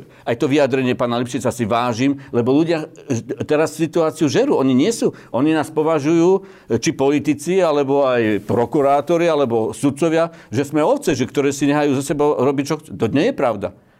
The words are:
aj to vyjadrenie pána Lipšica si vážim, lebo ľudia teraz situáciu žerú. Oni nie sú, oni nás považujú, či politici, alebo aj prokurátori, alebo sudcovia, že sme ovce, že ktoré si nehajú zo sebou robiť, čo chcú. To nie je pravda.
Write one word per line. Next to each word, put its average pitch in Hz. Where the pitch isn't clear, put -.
aj -
to 160
vyjadrenie 131
pána 120
Lipšica 123
si 113
vážim, 123
lebo 120
ľudia 160
teraz 208
situáciu 160
žerú. 175
Oni 135
nie 180
sú, 220
oni 156
nás 147
považujú, 165
či 147
politici, 147
alebo 143
aj 113
prokurátori, 143
alebo 127
sudcovia, 160
že 139
sme 151
ovce, 196
že 120
ktoré 139
si 139
nehajú 147
zo 139
sebou 147
robiť, 135
čo 156
chcú. -
To 110
nie 160
je -
pravda. 113